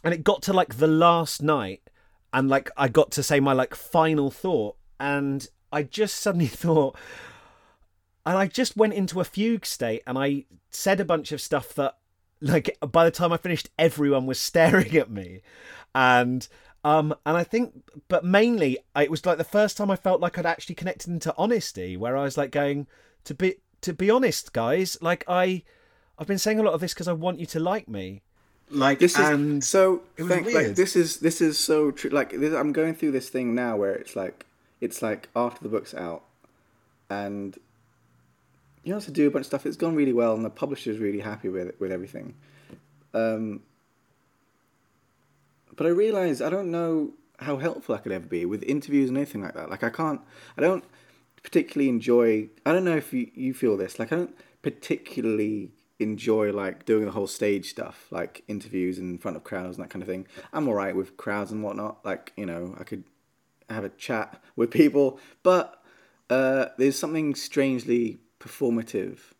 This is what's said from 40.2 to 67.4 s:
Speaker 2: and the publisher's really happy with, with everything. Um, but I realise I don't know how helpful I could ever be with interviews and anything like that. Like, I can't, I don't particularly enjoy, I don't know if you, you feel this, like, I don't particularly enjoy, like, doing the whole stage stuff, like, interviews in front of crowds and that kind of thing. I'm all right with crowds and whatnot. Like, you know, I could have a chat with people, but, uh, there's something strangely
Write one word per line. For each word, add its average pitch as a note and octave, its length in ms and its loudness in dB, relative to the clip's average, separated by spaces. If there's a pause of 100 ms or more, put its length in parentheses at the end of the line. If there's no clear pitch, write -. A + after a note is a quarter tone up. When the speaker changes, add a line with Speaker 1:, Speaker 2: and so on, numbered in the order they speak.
Speaker 2:
and A2 120 -2
the A2 40 -6
publisher's C3 500 -6
really G2+ 200 -2
happy G#2 300 -8
with, F2+ 300 -6
with F#2+ 120 -4
everything. - 420 -10 (800)
Um, A2 480 -2 (2250)
but - 100 -4
I E3 40 4
realise F#3 520 2
I D#3 80 -2
don't F3+ 220 -4
know E3 400 -2 (280)
how C#3 180 -4
helpful D3 380 -4
I G2+ 40 -12
could - 120 -8
ever F2+ 140 -6
be E2+ 200 -4
with G2+ 180 -4
interviews C#3 460 0
and B2+ 80 -2
anything C#3 240 -6
like F#2 120 -10
that. D#2 160 -12
Like, F#2+ 140 -6
I A#2 60 -2
can't, D3+ 320 -4 (360)
I - 40 -2
don't F3+ 220 2 (600)
particularly - 460 0
enjoy, A2+ 600 2 (160)
I C#3+ 60 2
don't F#3 140 2
know E3+ 100 0
if C#3+ 180 -6
you, B2 200 -4
you C3 200 -6
feel A2 240 2
this, F#2 220 -6
like, A2+ 120 -4
I D#3+ 40 0
don't F3 200 -4 (260)
particularly G#2+ 1120 -4 (280)
enjoy, G#2+ 520 0
like, G2 340 -6
doing A2 200 2
the G2 60 -4
whole G2 160 -4
stage G2+ 420 -2
stuff, - 400 -14
like, - 380 -10
interviews F#2+ 500 -6
in F2+ 220 -10
front F2 180 -8
of - 60 -16
crowds F2+ 340 -10
and F2+ 80 -12
that - 40 -20
kind F#2 120 -12
of F2 80 -10
thing. F#2 180 -8 (260)
I'm D3 140 -4
all A#2 60 0
right G2 220 -2
with F#2+ 220 -6
crowds G#2 340 -6
and G#2+ 120 -8
whatnot. G#2 400 -8
Like, - 320 -10
you G2+ 100 -10
know, F2 340 -8
I - 40 -14
could G2 200 -12 (640)
have A2 140 -6
a G2 60 -8
chat - 520 -6 (140)
with A#2 160 0
people, C#3+ 480 4 (240)
but, F#3 400 2 (460)
uh, C3 380 2 (100)
there's C3 200 2
something D#3 380 -2
strangely A#2+ 840 -2 (200)